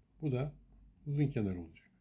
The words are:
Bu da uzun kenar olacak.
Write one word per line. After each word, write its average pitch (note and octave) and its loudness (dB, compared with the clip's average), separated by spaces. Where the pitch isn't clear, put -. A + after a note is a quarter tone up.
Bu D3+ 0
da C#3 0
uzun C#3+ 4
kenar G2+ 0
olacak. - -12